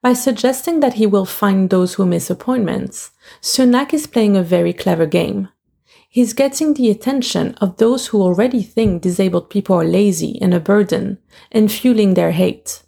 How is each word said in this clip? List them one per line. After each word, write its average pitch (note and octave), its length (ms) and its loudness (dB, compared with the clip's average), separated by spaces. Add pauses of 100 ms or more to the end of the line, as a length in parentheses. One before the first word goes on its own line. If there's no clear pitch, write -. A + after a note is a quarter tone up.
by B3 140 2
suggesting C4 640 -2
that B3+ 140 2
he G#3+ 120 2
will G3 200 2
fine F#3+ 420 0
those F3+ 260 0
who G3 120 0
miss E3+ 240 -2
appointments, - 800 -4 (320)
Sunak B3+ 500 2
is D4+ 140 -2
playing G#3 300 2
a F#3 60 2
very F3 300 0
clever E3 340 0
game. F#3 420 -2 (600)
He's A#3 240 0
getting C#4 420 0
the B3+ 160 0
attention B3 720 -2
of F#3 160 -2
those A#3+ 300 2
who G#3 160 0
already G3+ 400 0
think G3 400 -2
disabled F3+ 480 -2
people G3 260 0
are E3 80 0
lazy F3 560 0
and F3+ 140 2
a F3 60 0
burden, G3 580 0 (340)
and G#3+ 180 2
fueling G#3+ 440 2
their E3+ 160 2
hate. - 580 -2